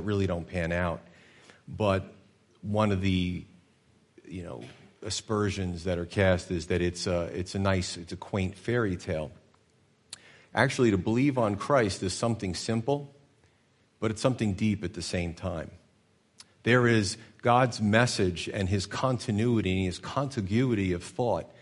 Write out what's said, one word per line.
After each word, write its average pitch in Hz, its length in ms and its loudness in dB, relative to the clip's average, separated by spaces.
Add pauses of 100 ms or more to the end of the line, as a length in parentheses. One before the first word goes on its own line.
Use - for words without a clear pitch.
really 101 200 0
don't 85 220 -4
pan 85 240 -4
out. 87 300 -2 (640)
But 98 460 0 (480)
one 104 320 2
of 92 80 0
the, 90 420 0 (840)
you 90 180 -12
know, 64 200 -12 (380)
aspersions 98 840 -4
that 90 140 -2
are 87 80 -4
cast 92 440 2
is 85 180 -2
that 90 140 0
it's 87 240 -2
a, 87 180 0 (100)
it's 90 200 -6
a 101 60 -2
nice, 95 380 0
it's 85 160 -12
a - 20 -10
quaint 95 400 -4
fairy 117 400 -2
tale. 80 340 -4 (1300)
Actually, 123 360 4
to 98 60 4
believe 127 400 2
on 104 200 0
Christ 117 440 2
is 95 120 -2
something 104 420 -2
simple, 139 580 -4 (880)
but 110 100 -2
it's 107 120 -6
something 120 320 0
deep 104 320 0
at 85 80 -6
the 87 80 -10
same 87 320 -4
time. 85 360 -8 (920)
There 120 240 6
is 110 300 4 (240)
God's 120 400 4
message, 104 640 4
and 98 220 -2
his 95 160 0
continuity 113 880 0
and 92 140 2
his 90 140 -4
contiguity 113 920 0
of 87 100 -4
thought 110 480 -2 (100)